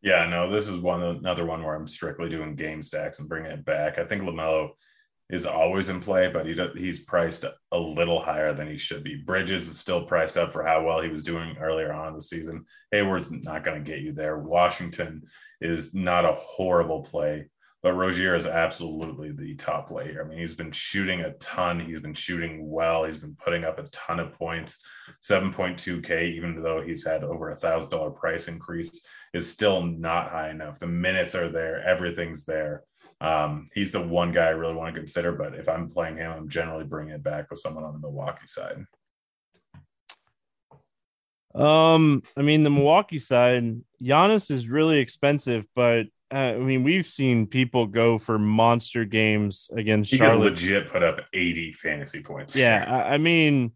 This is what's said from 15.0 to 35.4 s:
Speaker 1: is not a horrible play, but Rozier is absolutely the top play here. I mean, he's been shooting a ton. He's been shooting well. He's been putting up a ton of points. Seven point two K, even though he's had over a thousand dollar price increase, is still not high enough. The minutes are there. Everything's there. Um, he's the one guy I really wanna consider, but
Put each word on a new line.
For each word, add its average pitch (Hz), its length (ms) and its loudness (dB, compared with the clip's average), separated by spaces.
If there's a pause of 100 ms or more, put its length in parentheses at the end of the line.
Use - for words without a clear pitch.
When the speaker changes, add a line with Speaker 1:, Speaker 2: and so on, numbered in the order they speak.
Speaker 1:
is 82 320 -4
not 87 320 2
a 80 80 6
horrible 82 680 0
play, - 480 -4 (320)
but 90 120 4
Rozier 92 420 2
is 82 100 0
absolutely 80 840 -4
the 71 240 -12
top 73 320 -6
play 82 180 -10
here. 76 180 -10
I 76 40 -14
mean, 80 100 -14
he's 85 160 -8
been 80 160 -10
shooting 92 520 -4
a 80 120 -6
ton. 87 460 -4
He's 80 180 -10
been 76 160 -12
shooting 78 560 -8
well. 82 340 0
He's 80 140 -8
been 76 160 -16
putting 85 300 -4
up 78 140 -4
a 76 100 -14
ton - 320 -6
of 76 140 -8
points. 82 440 -10 (420)
Seven 95 320 0
point 87 260 -4
two 87 220 -6
K, 85 280 -2
even 82 340 -6
though 80 180 -2
he's 80 240 -8
had 80 200 -2
over 82 260 -8
a 76 60 -12
thousand 80 340 -2
dollar 78 200 -4
price 82 360 -6
increase, 85 580 -10 (300)
is 85 160 -4
still 98 320 2
not 82 480 -2
high 78 200 -6
enough. 78 280 -12
The 85 80 -8
minutes 87 480 0
are 85 140 -2
there. 80 340 -4
Everything's 85 600 -2
there. 76 400 -4 (360)
Um, 76 540 0
he's 95 160 -2
the 98 100 -2
one 87 300 0
guy 85 160 4
I 82 40 4
really 82 240 -2
wanna 82 180 -8
consider, 85 400 -4
but 76 220 -6